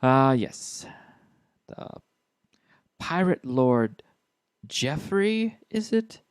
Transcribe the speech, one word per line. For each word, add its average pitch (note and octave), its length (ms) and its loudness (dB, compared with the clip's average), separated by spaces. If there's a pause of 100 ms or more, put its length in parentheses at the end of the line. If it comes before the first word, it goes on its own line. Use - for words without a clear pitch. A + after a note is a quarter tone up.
Ah, C3+ 320 4
yes. - 540 -6 (800)
The - 200 -16 (1080)
Pirate F3+ 460 0
Lord B2 580 2 (640)
Jeffrey, G3+ 920 -2 (120)
is A3 220 -4
it? A3+ 380 -2